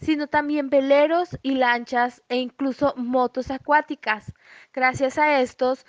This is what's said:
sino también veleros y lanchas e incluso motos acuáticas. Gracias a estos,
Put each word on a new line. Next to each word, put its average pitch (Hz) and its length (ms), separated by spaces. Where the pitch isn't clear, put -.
sino 302 260
también 294 420
veleros 294 720
y 269 140
lanchas 240 720
e 247 80
incluso 269 580
motos 247 560
acuáticas. 277 800
Gracias 262 460
a 302 240
estos, 254 480